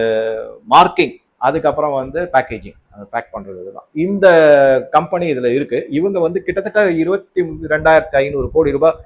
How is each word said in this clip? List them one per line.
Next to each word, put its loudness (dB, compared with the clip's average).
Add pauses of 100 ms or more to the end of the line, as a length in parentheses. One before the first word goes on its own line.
(680)
மார்க்கிங், 4 (220)
அதுக்கப்புறம் -2
வந்து -6
பேக்கேஜிங், -4 (100)
அதை -20
பேக் -10
பண்றது -16
தான். -20
இந்த 0 (640)
கம்பெனி -2
இதுல -4
இருக்கு. -2
இவங்க -4
வந்து -2
கிட்டத்தட்ட 0
இருபத்தி -4 (260)
ரெண்டாயிரத்தி 2
ஐந்நூறு -2
கோடி 2
ரூபாய் 0